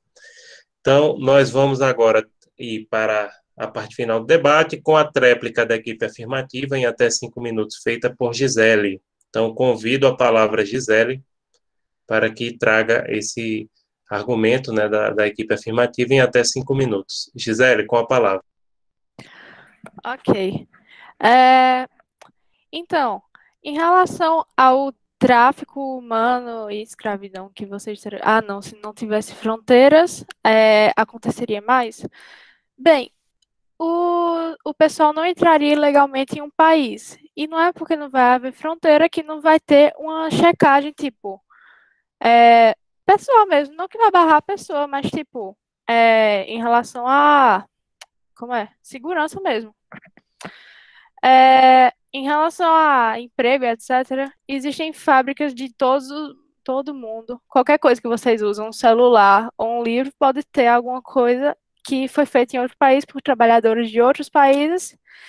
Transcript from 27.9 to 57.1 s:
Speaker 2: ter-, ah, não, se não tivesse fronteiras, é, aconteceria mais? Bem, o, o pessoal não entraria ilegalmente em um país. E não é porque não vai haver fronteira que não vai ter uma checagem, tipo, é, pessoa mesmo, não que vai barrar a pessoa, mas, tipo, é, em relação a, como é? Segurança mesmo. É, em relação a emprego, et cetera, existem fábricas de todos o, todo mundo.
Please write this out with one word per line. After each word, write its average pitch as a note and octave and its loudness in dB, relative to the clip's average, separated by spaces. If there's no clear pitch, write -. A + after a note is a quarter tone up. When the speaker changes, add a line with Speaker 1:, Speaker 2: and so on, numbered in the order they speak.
Speaker 2:
ter-, G#3 -14
ah, A3 0
não, G3+ -10
se - -18
não G#3+ -14
tivesse G#3+ -6
fronteiras, B3+ 2
é, A3 2
aconteceria A3 -6
mais? A#3 -4
Bem, C#4 2
o, E4+ -4
o D4+ -10
pessoal D#4 2
não D#4 -4
entraria D#4+ 2
ilegalmente C#4+ 0
em D4 -14
um D4 -16
país. D4+ 0
E D4+ -8
não D#4+ -4
é F4 0
porque E4 -6
não D4 -10
vai B3+ 2
haver B3+ -6
fronteira D#4+ 0
que E4 -8
não D4+ -12
vai D#4 4
ter D4 4
uma D#4+ -8
checagem, D4 2
tipo, G#3 -12
é, A#3 6
pessoa G#4+ 4
mesmo, D4 -2
não F4+ -10
que A4 -16
vai A4+ 4
barrar E4 4
a D4+ 0
pessoa, D4 -8
mas, C#4 -8
tipo, A#3 -12
é, A3 2
em A3+ -12
relação A#3+ -2
a, C4+ 4
como A#3+ -14
é? G#3+ -8
Segurança D#4 -8
mesmo. A3+ -6
É, C4 6
em C4+ -10
relação D#4+ -2
a B3+ 0
emprego, B3 -2
et A#3 -4
cetera, C4 -6
existem C#4 -8
fábricas C4+ -2
de B3 -14
todos C4 -2
o, D4 -12
todo C4+ -8
mundo. A3+ -14